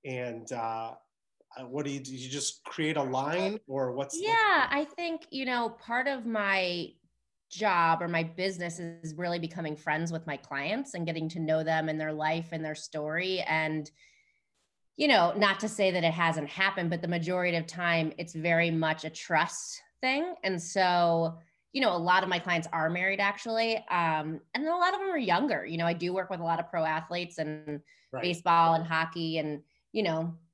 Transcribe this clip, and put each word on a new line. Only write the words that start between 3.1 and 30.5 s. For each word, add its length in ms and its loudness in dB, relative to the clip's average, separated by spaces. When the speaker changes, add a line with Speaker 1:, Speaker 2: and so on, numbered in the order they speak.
Speaker 1:
or 260 -2
what's 300 -4
the 140 2
Speaker 2:
Yeah, 180 4
I 160 0
think, 360 -6
you 140 -6
know, 240 0
part 380 -2
of 180 -2
my 680 0
job 520 4
or 60 -2
my 160 2
business 560 -4
is 360 -10
really 240 -2
becoming 360 -6
friends 360 -2
with 160 -6
my 100 -4
clients 560 -6
and 120 -4
getting 240 -2
to 100 -8
know 240 2
them 260 2
and 100 -2
their 140 -2
life 380 -2
and 120 -6
their 120 -6
story. 680 -4
And, 480 0
you 120 2
know, 280 6
not 260 4
to 80 -2
say 220 2
that 120 0
it 100 4
hasn't 360 0
happened, 400 0
but 120 -2
the 60 -4
majority 500 0
of 80 -2
time 520 0
it's 160 -10
very 360 2
much 360 0
a 40 -4
trust 720 -2
thing. 420 0
And 180 -2
so, 760 4
you 100 0
know, 140 4
a 20 0
lot 240 6
of 80 -2
my 80 2
clients 340 0
are 180 2
married, 300 0
actually. 580 0
Um, 640 0
and 100 -2
then 80 -2
a 60 0
lot 160 2
of 60 -4
them 100 -2
are 80 0
younger. 480 2
You 120 -6
know, 100 2
I 60 2
do 200 -2
work 160 -2
with 100 -4
a 40 -6
lot 160 0
of 100 -6
pro 160 0
athletes 540 -4
and 420 -6
Speaker 1:
Right. 100 -6
Speaker 2:
baseball 540 4
and 100 0
hockey. 540 -2
And, 240 -4
you 120 0
know 340 0